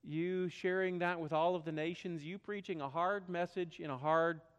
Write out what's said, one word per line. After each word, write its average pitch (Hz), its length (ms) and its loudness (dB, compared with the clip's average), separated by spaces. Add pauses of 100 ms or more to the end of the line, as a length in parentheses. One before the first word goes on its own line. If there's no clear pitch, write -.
you 180 440 0
sharing 185 520 0
that 175 180 0
with 156 140 -4
all 170 240 4
of 160 80 -4
the 160 80 -2
nations, 165 520 -4
you 180 140 -6
preaching 196 420 -6
a 139 80 -2
hard 180 400 0
message 175 520 -2
in 156 100 -6
a 131 80 -4
hard 160 420 4 (180)